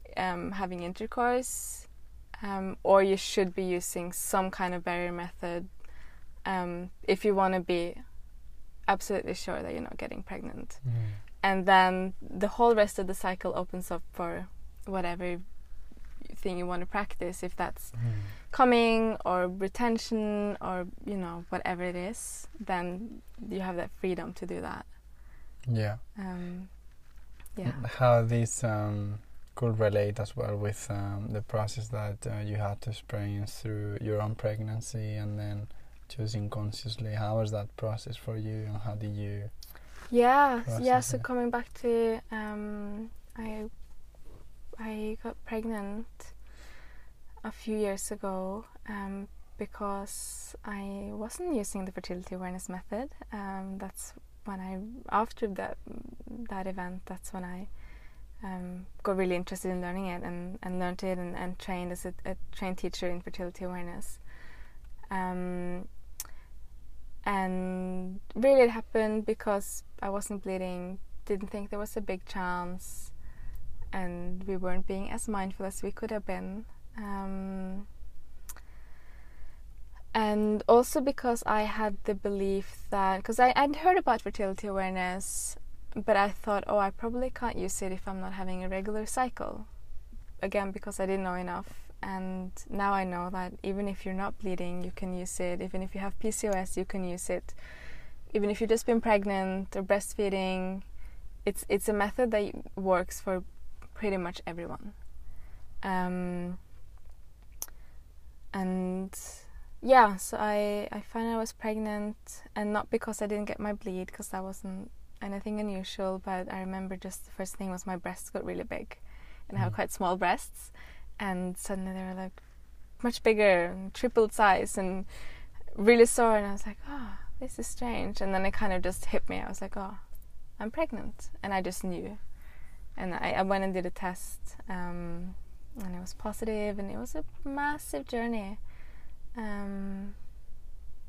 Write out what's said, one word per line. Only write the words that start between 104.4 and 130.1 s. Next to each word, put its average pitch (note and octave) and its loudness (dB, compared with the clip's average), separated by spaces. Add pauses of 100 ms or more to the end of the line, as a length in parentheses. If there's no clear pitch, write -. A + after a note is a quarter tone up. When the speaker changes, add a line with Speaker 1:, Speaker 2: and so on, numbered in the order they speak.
Speaker 1:
everyone. E3+ -6 (880)
Um, F3+ 0 (1900)
and F#3 -2 (640)
yeah, A3+ 10
so - -4
I, G#3 2
I G#3 -4
found A3+ -2
I A3+ 2
was A3 -2
pregnant, G#3+ -4 (120)
and G#3 0
not G#3 0
because A3+ 0
I G#3 2
didn't G#3 -2
get G#3 -6
my G#3 -2
bleed, F#3 -6
'cause - -10
that F#3+ -6
wasn't F#3+ -8 (320)
anything G3+ -4
unusual, F#3+ -2
but F#3 -4
I F#3+ -4
remember F#3+ -4
just - -8
the - -16
first - -6
thing F#3+ -4
was F3+ -6
my F#3 -2
breasts F3+ -8
got - -4
really F3+ -4
big, - -8 (500)
and G3 -8
I - 2
have A2 2
Speaker 2:
Mm. - -6
Speaker 1:
quite - 0
small F#3 2
breasts, - 0 (460)
and F#3 0
suddenly F#3+ -4
they F#3 -4
were, F#3 -6
like, F#3+ -8 (600)
much - 0
bigger G#3 8
and F#3+ -6
tripled A#3 6
size G3 6
and F#3+ 0 (680)
really A3+ 12
sore, A#3 8
and G#3 4
I G3+ 0
was G3+ 0
like, G3+ -6 (100)
"Oh, B3 -2 (220)
this B3+ -4
is A3+ -2
strange." G#3+ 0
And G3 4
then F#3+ 6
it F#3+ 6
kind G3+ 6
of F3+ 4
just - 2
hit - 8
me. F#3 0
I - -2
was G3 -4
like, F#3+ -4
"Oh, G3 -6 (600)